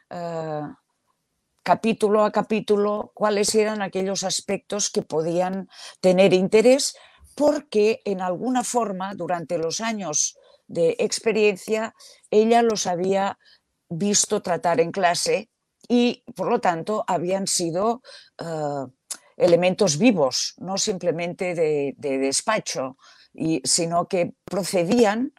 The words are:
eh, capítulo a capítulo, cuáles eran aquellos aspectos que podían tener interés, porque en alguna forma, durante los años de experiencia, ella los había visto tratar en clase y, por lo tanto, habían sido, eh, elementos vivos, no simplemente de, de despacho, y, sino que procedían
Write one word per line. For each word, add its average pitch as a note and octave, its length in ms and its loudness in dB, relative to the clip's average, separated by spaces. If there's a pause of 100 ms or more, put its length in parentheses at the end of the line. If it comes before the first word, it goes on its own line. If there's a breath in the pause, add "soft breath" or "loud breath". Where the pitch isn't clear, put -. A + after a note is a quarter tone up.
eh, D#3+ 520 -6 (1040)
capítulo G#3+ 600 2
a G#3 80 2
capítulo, G#3 840 0
cuáles G#3 420 0
eran G#3+ 260 0
aquellos F#3+ 420 -4
aspectos G3 640 -4
que G#3 120 -2
podían F3+ 640 -2 (320 loud breath)
tener F#3 340 6
interés, A3 640 4 (400 loud breath)
porque A3+ 680 2
en F#3+ 160 -4
alguna A3 420 -2
forma, G3+ 520 -4
durante E3+ 420 -4
los D#3+ 240 -4
años G3+ 560 -4 (300 soft breath)
de E3+ 320 0
experiencia, G#3+ 920 0 (360 loud breath)
ella A3+ 320 4
los A3 260 0
había F#3+ 500 -2 (520 soft breath)
visto G3+ 520 -2
tratar E3+ 380 0
en E3 120 0
clase F3 580 0 (400)
y, A#3+ 340 2 (120)
por F3 140 -4
lo A#3 100 2
tanto, F3+ 460 -2
habían F3+ 420 -2
sido, F#3 540 -2 (380 loud breath)
eh, D3 460 -6 (500 loud breath)
elementos F3 600 4
vivos, F3+ 640 2
no F#3+ 180 -8
simplemente F3 760 -4
de, D3+ 420 0
de C3+ 220 -4
despacho, C3+ 800 -4 (360 soft breath)
y, D#3+ 320 -2
sino E3+ 420 0
que F3 280 -2 (100)
procedían G3+ 920 0